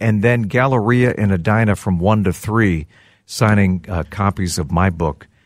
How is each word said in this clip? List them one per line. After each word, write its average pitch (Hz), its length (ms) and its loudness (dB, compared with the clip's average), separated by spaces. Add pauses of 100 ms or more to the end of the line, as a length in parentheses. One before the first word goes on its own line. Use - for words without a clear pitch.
and 107 220 0
then 120 200 2
Galleria 123 720 2
in 101 180 0
Edina 104 420 0
from 90 240 -2
one 104 240 2
to 92 100 0
three, 101 540 -2 (400)
signing, 101 640 0
uh, 85 220 -4
copies 98 480 -4
of 76 120 -6
my 87 200 2
book, 80 360 -6 (200)